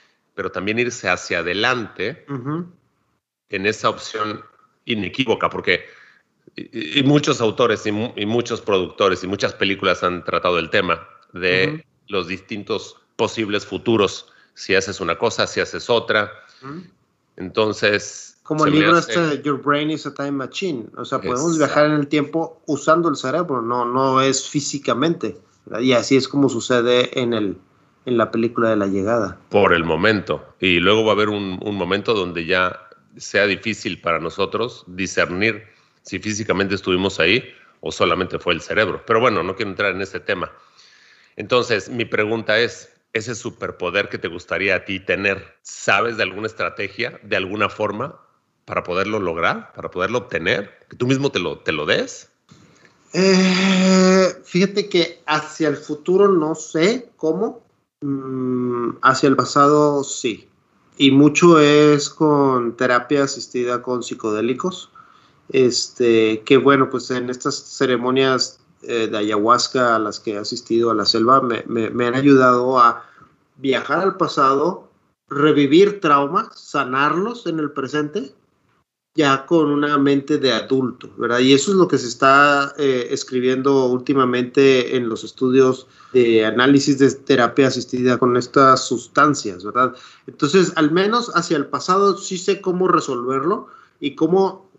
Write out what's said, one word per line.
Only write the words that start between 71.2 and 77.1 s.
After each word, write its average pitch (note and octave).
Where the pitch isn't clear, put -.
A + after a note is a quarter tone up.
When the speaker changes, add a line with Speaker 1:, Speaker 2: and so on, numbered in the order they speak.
Speaker 2:
me, A#2
me, A2+
me A#2+
han A#2+
ayudado C3
a A#2
viajar C3+
al F#3+
pasado, D3
revivir D3
traumas, D3+
sanarlos D3+